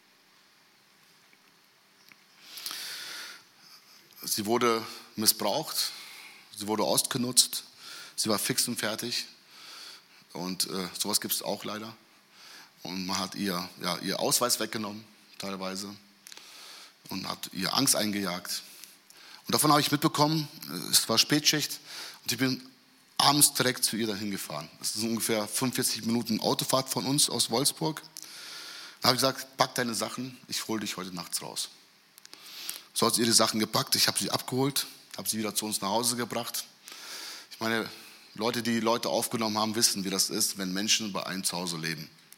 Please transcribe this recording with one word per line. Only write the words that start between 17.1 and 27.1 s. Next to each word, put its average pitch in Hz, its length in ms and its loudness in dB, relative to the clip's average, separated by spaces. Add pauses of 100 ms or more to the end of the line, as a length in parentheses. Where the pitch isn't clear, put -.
hat 92 260 -6
ihr 92 220 -2
Angst 135 220 4
eingejagt. 98 640 -2 (840)
Und - 80 0
davon 147 180 8
habe 147 80 8
ich - 100 2
mitbekommen, 151 560 4 (240)
äh, 80 200 -6
es - 180 4
war 113 100 4
Spätschicht, - 640 4 (420)
und - 80 -4
ich 117 80 -2
bin 131 240 2 (540)
abends 143 380 6
direkt 127 300 2
zu - 120 2
ihr 110 100 2
dahin 104 240 -2
gefahren. 78 380 -6 (100)
Das - 160 -4
ist 107 80 -4
ungefähr 113 460 0
fünfundvierzig 123 560 0
Minuten 113 360 2
Autofahrt 131 480 2
von 104 180 -2
uns 143 220 4